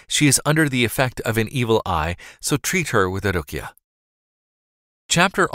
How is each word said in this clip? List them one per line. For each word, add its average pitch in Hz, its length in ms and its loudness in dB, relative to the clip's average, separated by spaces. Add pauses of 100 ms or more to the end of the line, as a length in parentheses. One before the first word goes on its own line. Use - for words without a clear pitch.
"She - 180 2
is 131 180 4
under 151 220 2
the 127 160 0
effect 120 380 -2
of 110 160 0
an 110 100 0
evil 113 380 2
eye, 85 320 -2 (240)
so - 160 -2
treat - 320 -4
her 95 200 2
with 95 160 -6
a 98 60 2
ruqya." 78 380 -6 (1400)
Chapter 185 480 0